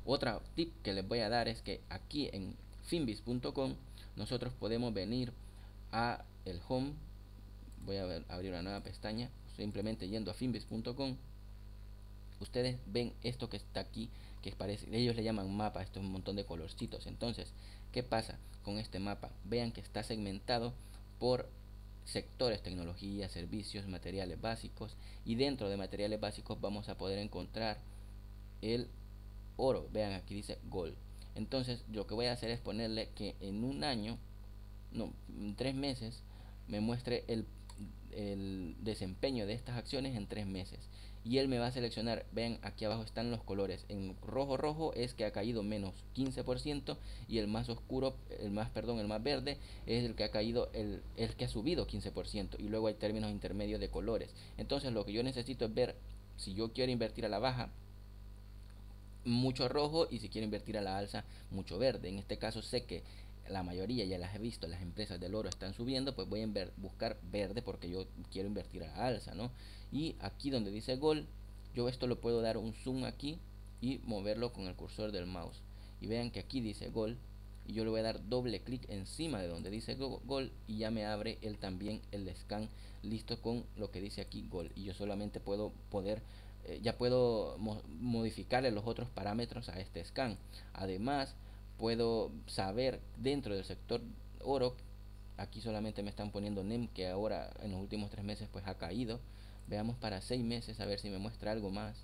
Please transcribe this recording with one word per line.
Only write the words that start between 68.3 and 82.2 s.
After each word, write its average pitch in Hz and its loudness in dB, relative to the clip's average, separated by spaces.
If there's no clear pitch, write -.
quiero 95 0
invertir 95 -4
a - -4
la 85 0
alza, 117 0
¿no? 113 -2
Y 156 0
aquí 98 -2
donde 110 4
dice 110 0
gol, 151 6
yo 120 4
esto 127 0
lo 120 4
puedo 117 6
dar 113 4
un 110 0
zoom 131 0
aquí 143 -2
y 127 2
moverlo 107 2
con 95 -4
el 92 -2
cursor - -2
del 90 0
mouse. 87 -4
Y 101 -2
vean 117 2
que 101 -2
aquí 127 -2
dice 107 -2
gol, 113 2
y - -4
yo 110 2
le 110 4
voy 110 4
a 110 4
dar 110 0
doble 123 2
clic 123 -4
encima 104 -2
de 90 0
donde 87 -2
dice 113 -2
go-, 131 -2
gol, 131 0
y 107 -2
ya 110 2
me 110 2
abre 107 0
él 104 -2
también 101 -2
el 101 -2